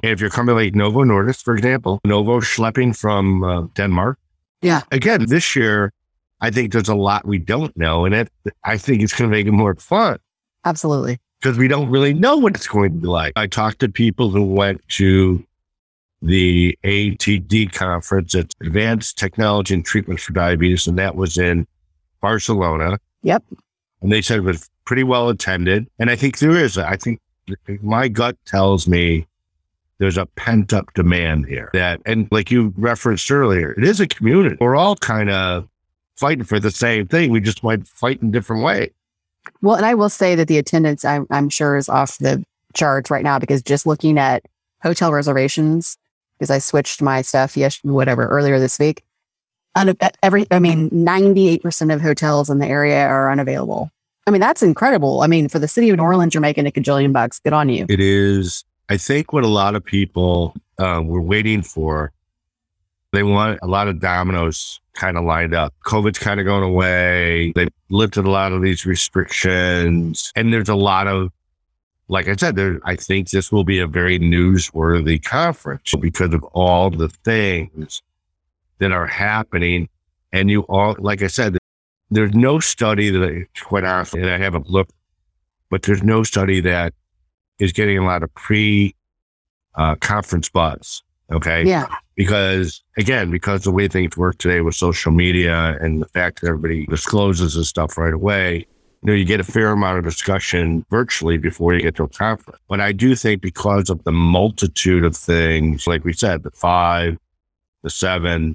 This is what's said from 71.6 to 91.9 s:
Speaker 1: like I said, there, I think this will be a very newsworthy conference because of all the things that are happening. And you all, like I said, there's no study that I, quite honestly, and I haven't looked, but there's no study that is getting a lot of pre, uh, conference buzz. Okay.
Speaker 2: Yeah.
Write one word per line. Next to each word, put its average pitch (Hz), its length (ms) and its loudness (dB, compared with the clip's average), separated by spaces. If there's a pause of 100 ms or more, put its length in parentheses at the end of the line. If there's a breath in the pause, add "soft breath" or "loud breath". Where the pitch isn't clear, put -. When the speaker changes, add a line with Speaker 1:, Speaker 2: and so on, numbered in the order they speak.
Speaker 1:
like 92 200 -2
I 98 80 0
said, 160 200 -2
there, 95 280 -2
I 90 120 -4
think 92 340 -4
this 95 200 -2
will 101 140 2
be 95 140 0
a 87 80 -2
very 90 320 0
newsworthy 85 1040 2
conference 135 800 -4
because 82 320 -2
of 82 120 -2
all 90 460 2
the 80 180 -4
things 90 920 -4 (760)
that 95 140 -2
are 87 140 -2
happening. 90 840 -2 (440)
And 98 180 0
you 104 120 2
all, 98 360 0
like 101 240 -4
I 98 60 0
said, 98 300 -2 (520)
there's 107 240 2
no 131 260 4
study 107 500 0
that 92 140 2
I, 87 220 -6 (180)
quite 101 180 -2
honestly, 92 380 -4
and 92 100 -2
I 90 80 -2
haven't 85 320 -4
looked, 95 220 0 (800)
but 95 120 -2
there's 98 200 0
no 110 200 2
study 95 380 0
that 87 320 -2 (680)
is 95 140 0
getting 101 260 0
a 92 60 0
lot 90 180 -2
of 78 120 -8
pre, 104 600 0 (800)
uh, 78 220 0
conference 101 520 -4
buzz. - 540 -4 (300)
Okay. 82 340 0
Speaker 2:
Yeah. 175 200 0 (300)